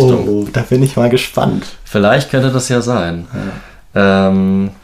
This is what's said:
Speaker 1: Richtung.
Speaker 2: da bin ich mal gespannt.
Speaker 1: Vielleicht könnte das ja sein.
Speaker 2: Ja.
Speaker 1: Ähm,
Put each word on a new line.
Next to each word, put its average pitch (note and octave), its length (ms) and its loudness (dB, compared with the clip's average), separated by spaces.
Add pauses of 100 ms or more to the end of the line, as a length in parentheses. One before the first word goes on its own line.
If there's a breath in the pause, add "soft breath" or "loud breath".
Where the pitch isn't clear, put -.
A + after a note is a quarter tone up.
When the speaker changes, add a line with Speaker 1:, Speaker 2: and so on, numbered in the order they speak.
Speaker 1:
Richtung. G#2 440 0
Speaker 2:
da A#2+ 100 -2
bin B2+ 200 0
ich C3+ 140 0
mal A#2+ 140 2
gespannt. - 560 -2 (180)
Speaker 1:
Vielleicht A2 460 0
könnte C3 200 0
das B2+ 200 -2
ja A#2+ 100 0
sein. E2+ 460 -4 (680 loud breath)
Speaker 2:
Ja. G2 340 4
Speaker 1:
Ähm, F#2+ 420 2 (140 loud breath)